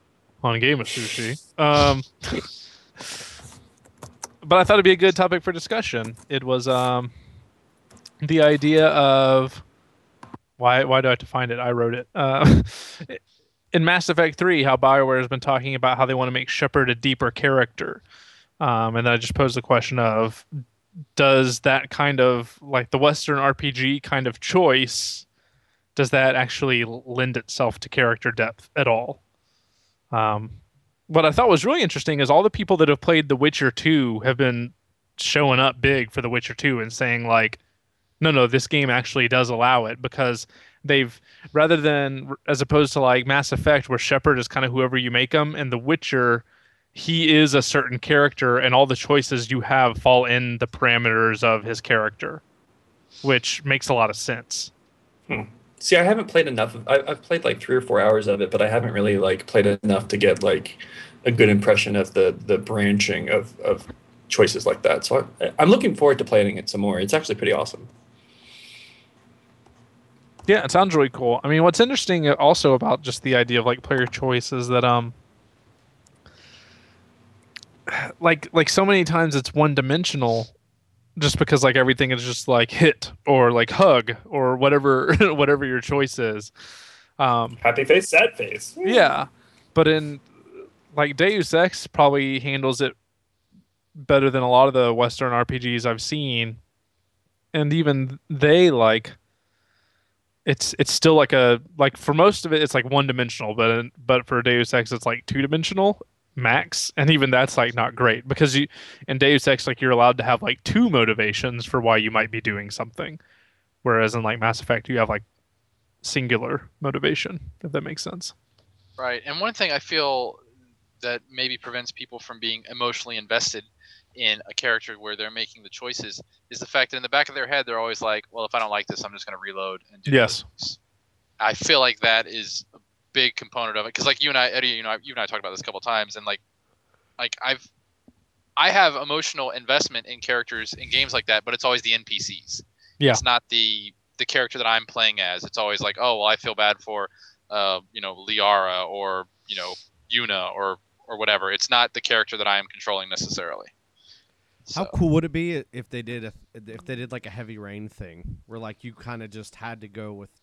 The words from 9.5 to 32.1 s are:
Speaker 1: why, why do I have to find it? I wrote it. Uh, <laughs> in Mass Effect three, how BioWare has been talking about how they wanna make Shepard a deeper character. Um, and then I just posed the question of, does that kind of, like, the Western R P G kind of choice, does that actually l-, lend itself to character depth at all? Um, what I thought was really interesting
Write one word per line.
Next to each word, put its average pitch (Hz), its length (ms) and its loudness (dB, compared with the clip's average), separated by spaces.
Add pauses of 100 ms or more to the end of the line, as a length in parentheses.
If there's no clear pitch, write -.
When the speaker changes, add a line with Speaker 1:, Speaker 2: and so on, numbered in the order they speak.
Speaker 1:
why, 123 280 4
why 131 160 4
do 131 80 0
I - 20 4
have 123 80 2
to - 80 -14
find 127 240 -4
it? 120 80 -4
I 123 140 -2
wrote 117 220 0
it. 123 200 -10
Uh, 143 480 4 (460)
<laughs> - 640 -20
in 165 120 2
Mass 175 240 2
Effect 160 300 0
three, 175 240 2
how 131 140 4
BioWare 131 420 4
has 127 100 -2
been 127 120 -6
talking 135 340 -4
about 127 220 0
how 131 100 2
they 131 80 -2
wanna 127 160 -2
make 127 180 -6
Shepard 135 420 0
a 120 40 0
deeper 123 360 -2
character. - 720 -2 (580)
Um, 113 360 0
and 117 100 0
then 120 60 4
I 117 40 2
just 117 180 -4
posed 127 220 0
the 120 60 -4
question 123 360 0
of, 113 460 0 (720)
does 131 460 4
that 135 300 0
kind 143 300 0
of, 123 400 2
like, 135 300 -4
the 139 80 0
Western 147 400 2
R 139 160 2
P 143 160 -4
G 135 300 -2
kind 131 260 -4
of 117 140 -6
choice, 131 840 0 (680)
does 131 160 0
that 131 240 2
actually 127 480 -2
l-, 117 240 -10
lend 127 300 -4
itself 120 440 -4
to - 80 -16
character 117 440 0
depth 110 420 -6
at 135 140 0
all? 120 340 -2 (880)
Um, 110 400 -2 (560)
what 160 180 2
I 151 60 6
thought 226 180 2
was 208 160 4
really 294 180 0
interesting 143 360 -4